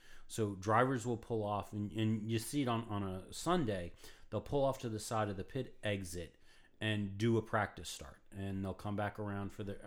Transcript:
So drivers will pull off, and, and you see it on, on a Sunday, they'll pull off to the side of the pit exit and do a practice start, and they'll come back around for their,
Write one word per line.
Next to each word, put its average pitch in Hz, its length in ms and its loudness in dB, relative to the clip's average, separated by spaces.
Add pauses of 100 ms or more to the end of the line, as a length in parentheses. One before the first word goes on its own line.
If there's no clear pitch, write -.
(280)
So 104 320 0
drivers 113 460 6
will 120 120 0
pull 110 260 -2
off, 101 280 0
and, 104 220 -2
and 110 360 2
you 113 100 2
see 143 220 -2
it 127 60 2
on, 113 220 2
on 101 140 0
a 95 180 -2 (100)
Sunday, 110 640 0 (360)
they'll 104 120 -2
pull 143 240 2
off 131 140 2
to 120 100 -4
the 110 100 -2
side 107 300 0
of 95 80 -2
the 101 80 -2
pit - 360 -6
exit 90 540 -2 (460)
and 104 360 0
do 113 200 6
a 107 40 4
practice 101 480 0
start, - 280 -10 (200)
and 98 260 -2
they'll 95 100 0
come 104 220 -4
back 101 220 -2
around 101 340 -4
for 107 120 -8
their, 101 240 -6